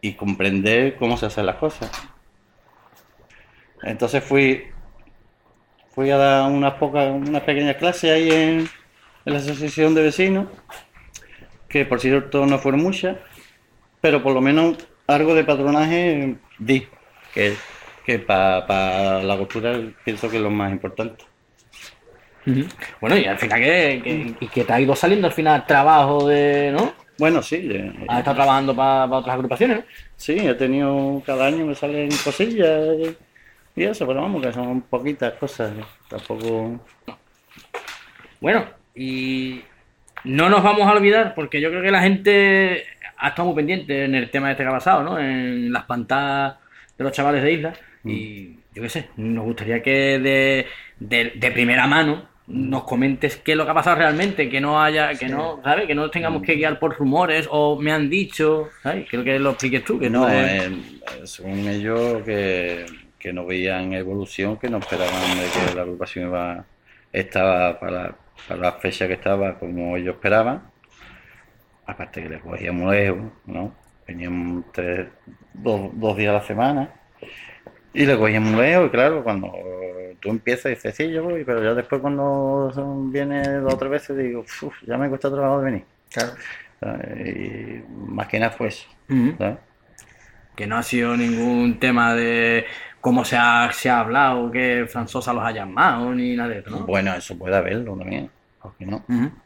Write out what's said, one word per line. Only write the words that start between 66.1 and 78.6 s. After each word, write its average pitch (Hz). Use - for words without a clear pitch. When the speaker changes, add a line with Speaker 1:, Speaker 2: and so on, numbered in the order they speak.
Speaker 1:
iba, 87
estaba 92
para, 90
para 87
la 90
fecha -
que 92
estaba 98
como 87
ellos 90
esperaban. 113
Aparte -
que 80
les 78
cogía 87
muy 90
lejos, 98
¿no? 95
Venían 87
tres, 90
dos, 104
dos 110
días 104
a 104
la -
semana 135
y 143
le 135
cogían 107
muy 110